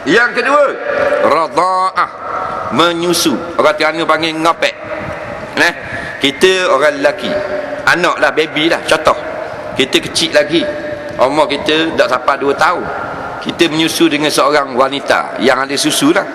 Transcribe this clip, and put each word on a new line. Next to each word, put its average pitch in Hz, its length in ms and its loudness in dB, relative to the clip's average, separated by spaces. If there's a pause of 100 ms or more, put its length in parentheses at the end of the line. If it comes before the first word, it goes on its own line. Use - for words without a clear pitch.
Yang 233 400 0
kedua, 285 200 4 (600)
radha'ah, 165 840 2 (640)
menyusu. 170 560 2 (240)
Orang 151 240 2
Terengganu 156 240 0
panggil 156 320 0
ngapek. 160 400 0 (800)
Neh, 170 180 2 (460)
kita 185 480 2
orang 139 320 2
lelaki, 139 320 0 (560)
anak 156 320 2
lah, 139 160 2
baby 151 320 0
lah, 131 160 0
contoh. 156 320 2 (640)
Kita 143 240 0
kecil - 320 -2
lagi. 147 320 2 (480)
Umur 139 320 2
kita 156 480 0
tak 127 160 2
sampai 131 320 0
dua 139 160 2
tahun. 160 240 2 (560)
Kita - 320 0
menyusu 160 400 2
dengan 147 160 0
seorang 139 480 2
wanita 127 640 0
yang 127 240 4
ada 139 160 -4
susu 147 320 2
lah. 180 240 2